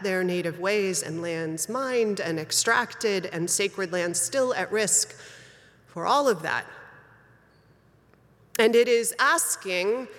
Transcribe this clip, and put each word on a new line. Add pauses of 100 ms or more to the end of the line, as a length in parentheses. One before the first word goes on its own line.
their
native
ways
and
lands
mined
and
extracted
and
sacred
lands
still
at
risk (680)
for
all
of
that. (1900)
And
it
is
asking (120)